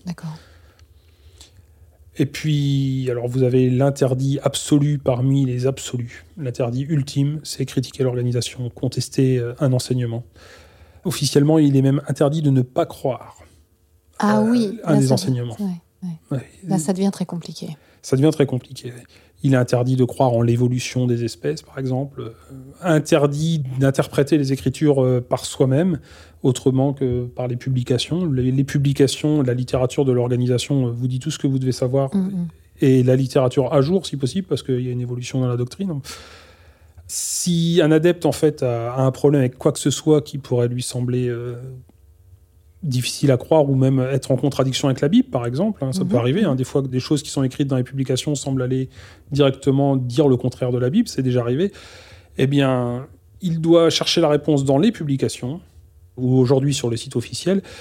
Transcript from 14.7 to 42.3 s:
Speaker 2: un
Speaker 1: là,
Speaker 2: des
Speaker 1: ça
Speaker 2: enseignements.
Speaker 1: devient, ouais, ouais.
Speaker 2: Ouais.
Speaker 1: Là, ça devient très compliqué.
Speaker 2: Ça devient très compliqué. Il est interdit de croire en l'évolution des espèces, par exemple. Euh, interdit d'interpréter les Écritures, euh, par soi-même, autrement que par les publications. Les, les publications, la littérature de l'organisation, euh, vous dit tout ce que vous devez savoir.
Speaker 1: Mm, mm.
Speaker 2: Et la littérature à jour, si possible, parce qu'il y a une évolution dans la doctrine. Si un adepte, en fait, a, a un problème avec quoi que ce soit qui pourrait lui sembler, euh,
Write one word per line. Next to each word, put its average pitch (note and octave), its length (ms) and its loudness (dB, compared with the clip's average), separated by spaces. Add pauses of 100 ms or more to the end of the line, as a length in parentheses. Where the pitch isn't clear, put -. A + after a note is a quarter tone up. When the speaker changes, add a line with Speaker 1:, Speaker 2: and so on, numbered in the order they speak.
Speaker 2:
un D#3+ 120 2
Speaker 1:
là, C#3 40 6
Speaker 2:
des C3+ 80 2
Speaker 1:
ça C3+ 60 4
Speaker 2:
enseignements. A#2+ 440 0
Speaker 1:
devient, G3+ 140 -4 (320)
ouais, F3+ 60 -8 (220)
ouais. C#3 80 -4
Speaker 2:
Ouais. - 60 -12 (220)
Speaker 1:
Là, D#3+ 100 0
ça D#3+ 140 -2
devient G3 220 0
très F3+ 120 -6
compliqué. E3 520 -12 (240)
Speaker 2:
Ça - 160 -2
devient D3+ 160 4
très D3 120 2
compliqué. B2 460 -8 (500)
Il C3+ 120 2
est B2+ 40 6
interdit B2 380 2
de B2+ 80 4
croire B2 300 0
en A#2 80 2
l'évolution B2 680 0
des A#2+ 160 -2
espèces, D3 380 -6
par - 180 -16
exemple. C3 420 -4
Euh, A2+ 100 -12 (500)
interdit D#3 840 2 (160)
d'interpréter C#3 580 2
les C3+ 140 0
Écritures, C3+ 500 0
euh, B2+ 200 2
par - 240 -4
soi-même, D3 540 0 (440)
autrement C3 480 2
que B2 360 -2
par B2 200 -8
les A#2 80 -4
publications. B2+ 760 -2
Les, B2+ 220 0
les C3+ 140 0
publications, C#3+ 760 0
la B2 120 0
littérature B2+ 500 -2
de C3 80 0
l'organisation, B2 760 0
euh, A#2 40 -4
vous B2 160 -4
dit B2+ 120 -4
tout D#3 120 -8
ce - 80 -8
que D3 80 -2
vous C3+ 120 0
devez B2+ 120 -2
savoir. C3+ 420 -2
Speaker 1:
Mm, G3 60 0
mm. F#3 280 -4 (340)
Speaker 2:
Et C3 220 6
la B2+ 120 4
littérature C3 580 0
à C#3+ 60 4
jour, D#3 260 2
si D3 120 -10
possible, C#3 300 -4
parce C#3 160 -4
qu'il B2+ 180 -2
y B2+ 80 -6
a - 20 -6
une B2 100 -4
évolution B2 380 -6
dans B2+ 80 0
la B2 100 -2
doctrine. C#3 440 -6 (1080)
Si E3+ 720 -2
un D3+ 100 4
adepte, E3+ 340 4
en D3 60 2
fait, D3+ 300 0
a, A#2+ 320 -2
a C3 80 -2
un C3 100 2
problème C#3+ 280 2
avec B2+ 180 0
quoi D#3 140 0
que - 80 -4
ce D3 100 0
soit D3+ 320 2
qui - 160 -8
pourrait A#2+ 300 -2
lui B2 160 -4
sembler, B2 440 -2
euh, A#2+ 280 -8 (1300)